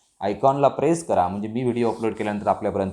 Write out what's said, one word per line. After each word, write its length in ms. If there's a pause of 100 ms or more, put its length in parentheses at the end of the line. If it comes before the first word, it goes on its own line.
(200)
आयकॉनला 480
प्रेस 380
करा, 220
म्हणजे 200
मी 140
व्हिडिओ 300
अपलोड 220
केल्यानंतर 340
आपल्यापर्यंत 460